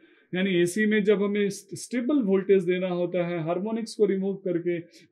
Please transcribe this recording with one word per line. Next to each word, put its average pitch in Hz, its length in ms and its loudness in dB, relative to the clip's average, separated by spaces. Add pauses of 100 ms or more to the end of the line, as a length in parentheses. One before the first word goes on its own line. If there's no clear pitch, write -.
(320)
यानी 185 220 0
एसी 175 320 2
में 214 180 2
जब 196 180 4
हमें 202 260 0
स्ट-, - 280 -10
स्टेबल 254 460 -2
वोल्टेज 190 420 4
देना 180 240 0
होता 175 380 -2
है, 175 160 -4
हार्मोनिक्स 208 520 -4
को 214 120 2
रिमूव 190 280 0 (100)
करके 170 360 -2 (320)